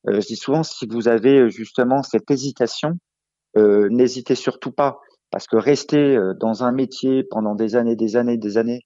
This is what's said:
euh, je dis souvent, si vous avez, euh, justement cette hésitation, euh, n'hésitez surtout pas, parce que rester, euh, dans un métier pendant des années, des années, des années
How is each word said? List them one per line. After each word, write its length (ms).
euh, 140
je 60
dis 100
souvent, 260
si 240
vous 220
avez, 300
euh, 100
justement 540
cette 280
hésitation, 680
euh, 340
n'hésitez 440
surtout 360
pas, 280
parce 160
que 100
rester, 580
euh, 240
dans 240
un 100
métier 520
pendant 300
des 200
années, 220
des 200
années, 200
des 220
années 280